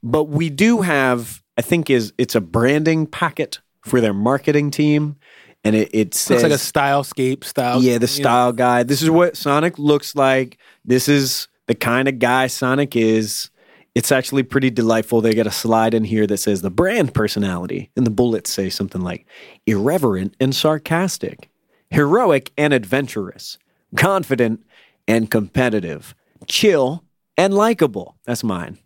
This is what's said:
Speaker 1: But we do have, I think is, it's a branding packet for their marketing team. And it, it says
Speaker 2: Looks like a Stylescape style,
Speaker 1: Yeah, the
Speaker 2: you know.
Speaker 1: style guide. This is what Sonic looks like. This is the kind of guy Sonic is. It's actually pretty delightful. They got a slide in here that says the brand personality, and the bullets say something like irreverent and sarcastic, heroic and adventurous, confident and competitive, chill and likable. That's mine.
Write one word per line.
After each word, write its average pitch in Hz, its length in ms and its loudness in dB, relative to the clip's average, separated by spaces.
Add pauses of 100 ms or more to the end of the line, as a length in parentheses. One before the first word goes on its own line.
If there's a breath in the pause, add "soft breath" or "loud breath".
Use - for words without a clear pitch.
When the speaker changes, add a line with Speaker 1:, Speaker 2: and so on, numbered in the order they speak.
Speaker 1:
But 151 220 0
we 156 260 -2
do 208 320 2
have, 131 600 0 (140)
I 117 60 -2
think 170 280 0
is, 117 280 2
it's 120 160 -2
a 113 60 2
branding 147 680 0
packet - 540 -6 (220)
for - 180 0
their 110 120 2
marketing 139 580 0
team. 147 460 0 (480 soft breath)
And 107 120 2
it, 107 160 0
it 107 220 -2
says 123 280 2
Speaker 2:
Looks - 20 -
like 151 80 4
a - 100 4
Stylescape 139 840 -2
style, 123 380 0
Speaker 1:
Yeah, 120 160 4
the 120 80 2
Speaker 2:
you 123 120 -2
know. 143 40 -4
Speaker 1:
style 123 300 2
guide. 123 360 2
This 139 140 0
is 160 80 2
what 170 260 2
Sonic 151 420 0
looks 147 380 0
like. 131 420 0 (260 soft breath)
This 123 240 0
is 139 380 0 (200)
the 117 80 0
kind 123 340 0
of 135 100 -4
guy 123 300 2
Sonic 135 480 -2
is. 110 540 0 (440 soft breath)
It's 120 180 0
actually 131 320 0
pretty 131 260 0
delightful. 113 500 2
They 110 140 2
got 110 140 2
a - 40 -4
slide 113 420 2
in 110 100 0
here 107 240 0
that 101 100 -2
says 98 240 -2
the 95 80 -4
brand 180 440 0
personality, 95 840 -4
and 127 100 2
the 113 60 2
bullets 117 380 -2
say 95 200 -4
something 92 320 -6
like 87 240 -8 (400 loud breath)
irreverent 110 720 0
and 131 160 0
sarcastic, 160 920 -4 (420)
heroic 156 680 2
and 147 160 2
adventurous, 113 840 -4 (380)
confident 135 680 0 (440 soft breath)
and 113 200 2
competitive, 104 840 -2 (320)
chill 156 560 2 (340)
and 196 160 2
likable. 180 720 0
That's 120 200 -6
mine. 92 420 -6